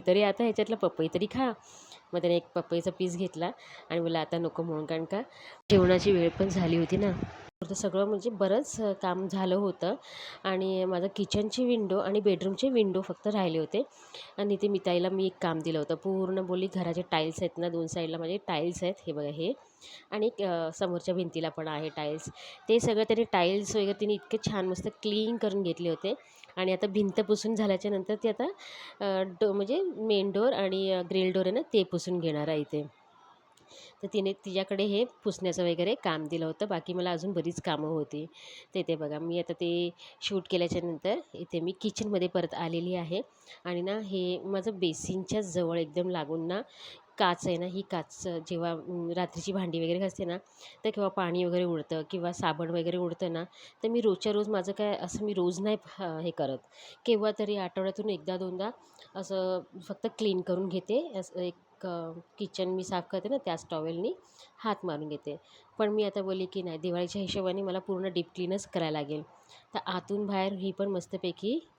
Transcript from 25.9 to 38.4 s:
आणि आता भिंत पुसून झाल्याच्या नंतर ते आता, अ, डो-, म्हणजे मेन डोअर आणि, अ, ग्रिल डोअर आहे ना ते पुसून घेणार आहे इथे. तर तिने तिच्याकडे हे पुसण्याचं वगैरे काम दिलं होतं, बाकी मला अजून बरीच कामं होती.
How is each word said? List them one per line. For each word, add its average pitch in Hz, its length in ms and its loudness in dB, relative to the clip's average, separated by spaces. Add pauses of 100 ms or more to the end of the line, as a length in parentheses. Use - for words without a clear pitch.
आणि 185 160 2
आता 185 160 2
भिंत 202 320 2
पुसून 214 360 2
झाल्याच्या 202 360 2
नंतर 196 240 0
ते 220 140 0
आता, 233 180 0 (540)
अ, 190 220 2
डो-, 190 300 2
म्हणजे 202 280 2
मेन 214 500 2
डोअर 220 220 4
आणि, 190 380 0
अ, 185 100 2
ग्रिल 185 300 2
डोअर 185 140 4
आहे 185 100 2
ना 262 60 2 (120)
ते 202 100 8
पुसून 180 360 -2
घेणार 151 280 0
आहे 156 120 2
इथे. 151 440 -4 (1000)
तर 202 100 -6
तिने 196 200 2
तिच्याकडे 196 500 -2
हे 208 220 4 (180)
पुसण्याचं 185 400 0
वगैरे 175 320 2
काम 156 320 -2
दिलं 165 180 -2
होतं, 160 220 -2
बाकी 180 260 -4
मला 180 180 0
अजून 175 220 -2
बरीच 170 280 -2
कामं 156 260 -2
होती. 151 380 -4 (500)